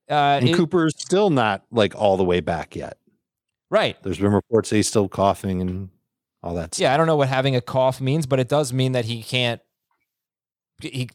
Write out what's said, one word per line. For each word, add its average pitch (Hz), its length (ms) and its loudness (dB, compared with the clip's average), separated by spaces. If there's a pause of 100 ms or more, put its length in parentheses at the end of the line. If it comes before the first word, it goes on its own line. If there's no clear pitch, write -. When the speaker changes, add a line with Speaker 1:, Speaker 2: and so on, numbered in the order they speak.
Speaker 1:
Uh, 143 320 2
Speaker 2:
And 123 80 4
Speaker 1:
it 170 60 2
Speaker 2:
Cooper's 165 460 2
still 196 280 0
not, 110 420 0
like, 107 240 2
all 98 220 2
the 95 80 2
way 90 160 2
back 78 340 -6
yet. 76 220 -12 (720)
Speaker 1:
Right. 175 340 0
Speaker 2:
There's 90 160 -6
been 101 140 2
reports 104 360 2
that 110 60 0
he's 104 140 2
still 104 180 2
coughing 95 540 -2
and 92 280 -6 (540)
all 87 120 -8
that 80 200 -8
stuff. - 60 -4
Speaker 1:
Yeah, 139 120 2
I 147 40 2
don't 160 100 2
know 160 80 2
what 135 140 2
having 131 260 0
a 120 60 0
cough 131 400 0
means, 139 240 -2
but 131 120 -2
it 123 120 0
does 143 240 0
mean 131 180 0
that 123 140 -2
he 113 180 -8
can't, 120 380 -2 (1200)
he, 131 340 -8